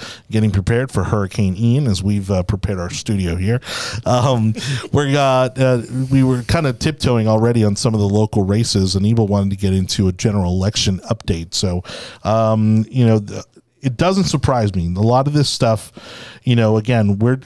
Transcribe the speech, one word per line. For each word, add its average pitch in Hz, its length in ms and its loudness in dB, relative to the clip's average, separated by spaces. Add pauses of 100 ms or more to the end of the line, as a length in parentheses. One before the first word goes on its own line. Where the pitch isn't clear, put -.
(300)
getting 110 200 2
prepared 117 400 0
for 95 140 -2
Hurricane 95 520 -2
Ian 120 300 2
as 92 160 0
we've, 101 280 -2
uh, 92 120 0
prepared 95 360 -4
our 87 120 -6
studio 92 460 -4
here. 104 240 -2 (440)
Um, 120 500 2 (380)
we're, 139 240 0
uh, 131 400 2
uh, 127 260 2 (280)
we 135 140 4
were 127 180 2
kinda 147 320 0
tiptoeing 123 540 0
already 110 360 4
on 104 120 2
some 113 180 0
of 107 60 0
the 101 80 2
local 104 360 2
races, 101 520 0
and 98 100 0
Ebel 113 220 2
wanted 101 220 0
to 98 60 -4
get 98 160 0
into 95 360 0
a 90 40 0
general 95 400 0
election 95 480 -2 (100)
update. 85 440 -6
So, 90 280 -4 (400)
um, 110 680 2
you 127 160 2
know, 110 120 4
the, 101 260 -10 (360)
it 131 160 -4
doesn't 190 280 2
surprise 120 500 0
me. 87 200 -2
A 95 60 -2
lot 120 260 2
of 147 60 -4
this 147 160 2
stuff, 113 420 0 (520)
you 123 140 2
know, 110 200 4
again, 107 420 0
we're, 123 280 2